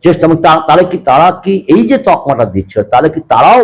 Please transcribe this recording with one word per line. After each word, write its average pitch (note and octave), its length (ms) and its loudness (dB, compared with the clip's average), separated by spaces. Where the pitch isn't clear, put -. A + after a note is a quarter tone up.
চেষ্টা, E3+ 220 0
এবং D#3+ 180 2
তা-, D#3+ 220 2
তাহলে E3 200 2
কি, F3+ 200 -6
তারা C#3 240 2
কি F#3+ 120 -4
এই G3 200 2
যে C4+ 80 0
তকমাটা C3+ 380 -2
দিচ্ছে, F#2+ 320 -6
তাহলে C3+ 220 2
কি D#3 180 -8
তারাও D#3+ 360 2